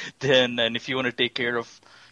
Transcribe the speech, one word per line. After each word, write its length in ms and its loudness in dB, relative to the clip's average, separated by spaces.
<laughs> 160 -16
then, 380 4
and 180 0
if 140 -8
you 60 -2
wanna 160 0
take 220 0
care 220 -2
of 240 -8